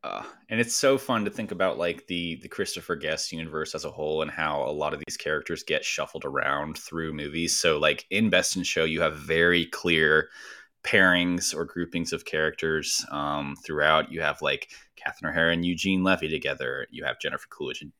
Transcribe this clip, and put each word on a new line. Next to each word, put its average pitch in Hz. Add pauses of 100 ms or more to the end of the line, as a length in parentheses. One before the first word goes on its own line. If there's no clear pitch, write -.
Uh, 50 (260)
and 113
it's 117
so 135
fun 117
to 101
think 110
about, 92
like, 85
the, 85
the -
Christopher -
Guest 78
universe 78
as 78
a 76
whole 78
and 76
how 76
a 64
lot 76
of 73
these -
characters 76
get 78
shuffled -
around 71
through 80
movies. 76
So, 78
like, 76
in 104
Best 90
in 92
Show, 82
you 80
have 78
very 82
clear 78 (560)
pairings 90
or 80
groupings 85
of 78
characters, 78
um, 73
throughout. 78
You 82
have, 73
like, 71 (240)
Catherine -
O'Hara 82
and 85
Eugene 92
Levy 92
together. 67
You 76
have 67
Jennifer 69
Coolidge 65
and 71